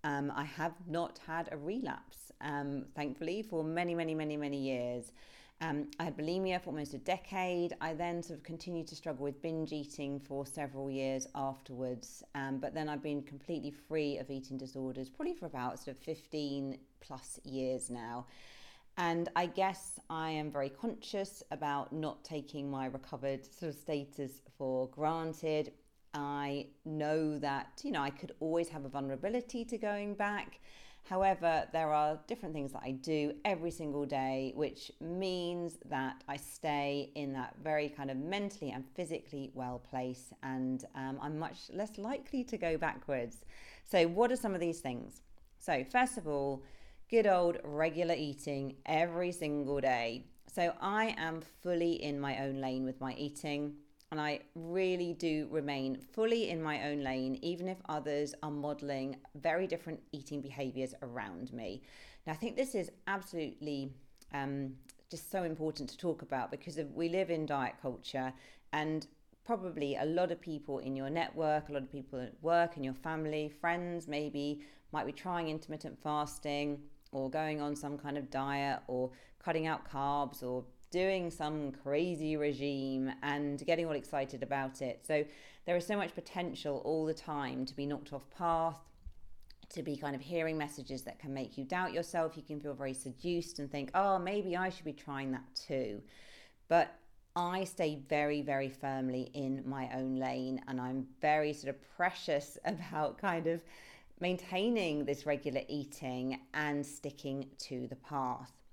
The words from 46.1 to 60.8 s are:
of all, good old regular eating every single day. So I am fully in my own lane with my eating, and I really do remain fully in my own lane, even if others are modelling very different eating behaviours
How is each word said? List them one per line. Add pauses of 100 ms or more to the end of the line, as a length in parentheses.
of
all, (460)
good
old
regular
eating (100)
every
single
day. (220)
So
I
am (240)
fully
in
my
own
lane
with
my
eating, (340)
and
I (160)
really
do
remain (160)
fully
in
my
own
lane,
even
if (120)
others
are
modelling (180)
very
different (140)
eating
behaviours